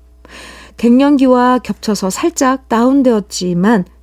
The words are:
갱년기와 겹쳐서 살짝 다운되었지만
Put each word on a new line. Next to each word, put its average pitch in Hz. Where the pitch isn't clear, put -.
갱년기와 254
겹쳐서 202
살짝 269
다운되었지만 220